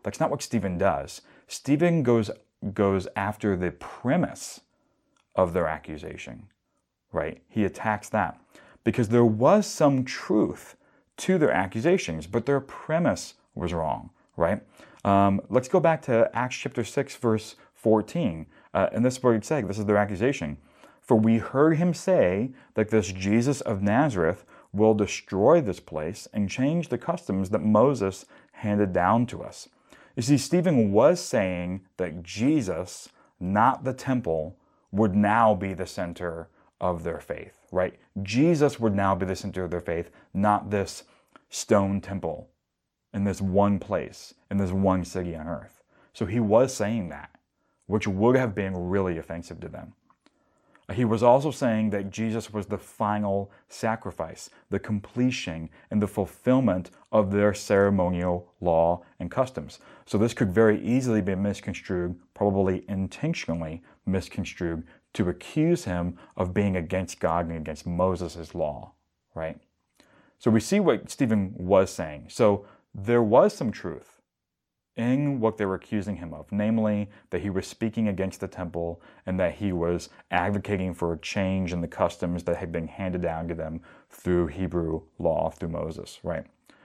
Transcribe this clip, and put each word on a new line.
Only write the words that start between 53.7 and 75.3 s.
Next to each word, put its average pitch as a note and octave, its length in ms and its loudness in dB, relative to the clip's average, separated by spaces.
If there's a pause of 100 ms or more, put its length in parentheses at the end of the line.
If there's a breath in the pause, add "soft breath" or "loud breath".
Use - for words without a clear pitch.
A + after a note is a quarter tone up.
the G2 120 -2
completion G#2 920 -4 (220 soft breath)
and G#2 100 2
the G2+ 60 0
fulfillment G#2+ 840 0 (220 soft breath)
of G#2+ 180 4
their G2+ 240 4
ceremonial F2+ 1080 2
law E2+ 420 2 (180 loud breath)
and E2+ 100 -8
customs. - 480 -4 (280 loud breath)
So - 120 0
this A2 160 2
could G2+ 180 0
very G#2+ 320 6
easily A#2+ 380 2
be F#2+ 140 -2
misconstrued, F#2 840 -4 (160)
probably G2 540 0
intentionally F#2 920 -6 (240 soft breath)
misconstrued, F2+ 800 -4 (280 soft breath)
to F2+ 160 0
accuse D#3 560 -2
him F2 340 -4 (180 loud breath)
of F2+ 160 -2
being G2 240 0
against F2+ 440 -4
God E2+ 260 0
and E2 100 -8
against D#2 300 -10
Moses' F2 720 -4
law, D2 360 -6 (440)
right? D#2+ 240 -8 (800 soft breath)
So A#2 100 2
we A2 80 6
see G3 220 2
what D3 300 0
Stephen G#2+ 460 0
was F#2+ 340 4
saying. D#2 380 -10
So G#2 380 2 (300 loud breath)
there A#2+ 260 2
was C3 320 6
some A2 180 -4
truth - 480 -12 (760)
in C3+ 440 0